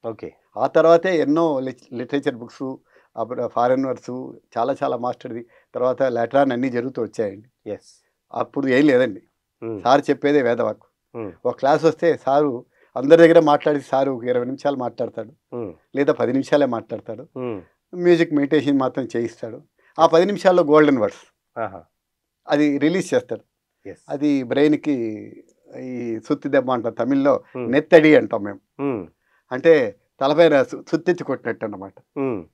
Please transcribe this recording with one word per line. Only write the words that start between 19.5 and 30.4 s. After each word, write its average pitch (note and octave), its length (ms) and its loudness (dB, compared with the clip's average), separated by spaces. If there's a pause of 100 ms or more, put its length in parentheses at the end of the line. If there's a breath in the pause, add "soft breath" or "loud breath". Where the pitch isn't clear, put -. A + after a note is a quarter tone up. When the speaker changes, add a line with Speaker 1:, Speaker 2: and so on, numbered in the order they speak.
Speaker 2:
ఆ D#3+ 80 6
పది E3 200 4
నిమిషాల్లో F#3 360 2
గోల్డెన్ D3 360 4
వర్డ్స్ - 600 -8
Speaker 1:
ఆహా. G2 240 -10 (680)
Speaker 2:
అది D3 300 0
రిలీజ్ D#3+ 360 -2
చేస్తాడు. - 280 -4 (460)
Speaker 1:
ఎస్. F#2 100 -18 (100)
Speaker 2:
అది C#3+ 340 -2
బ్రెయిన్‌కి C3 760 0 (640)
ఈ B2 480 -8
సుత్తి C#3+ 200 -4
దెబ్బ C3 240 0
అంటాం A#2 200 -4
తమిళ్లో, C3+ 480 0 (160)
Speaker 1:
మ్మ్. A#2+ 160 -6
Speaker 2:
నెత్తడి D#3 440 6
అంటాం A2+ 260 0
మేము. G2+ 180 -12 (200)
Speaker 1:
మ్మ్. B2 260 -6 (460)
Speaker 2:
అంటే B2+ 440 2 (240)
తలపైన D3 420 4